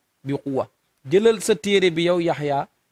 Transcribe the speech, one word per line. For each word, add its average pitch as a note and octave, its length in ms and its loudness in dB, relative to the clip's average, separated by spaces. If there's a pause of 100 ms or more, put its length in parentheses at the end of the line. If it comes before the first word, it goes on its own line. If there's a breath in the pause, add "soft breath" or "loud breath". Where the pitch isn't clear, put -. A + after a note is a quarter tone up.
(240)
bi C#3 100 -4
quwwa." C3 340 -4 (420)
Jëlal G#3 320 4
sa A3 120 0
téere G3 360 2
bi E3 140 -2
yow F3 160 2
Yaxya, D3 480 -2 (240)